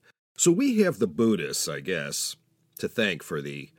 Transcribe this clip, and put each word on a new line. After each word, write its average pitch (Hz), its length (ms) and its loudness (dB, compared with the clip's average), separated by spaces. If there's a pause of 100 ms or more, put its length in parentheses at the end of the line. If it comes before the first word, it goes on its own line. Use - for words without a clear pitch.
(360)
So 175 140 4
we 226 300 4
have 180 180 2
the 113 80 2
Buddhists, 85 600 0
I 76 120 -6
guess, 71 560 -4 (420)
to - 100 -4
thank 98 340 0
for 76 200 -6
the 71 260 -10 (100)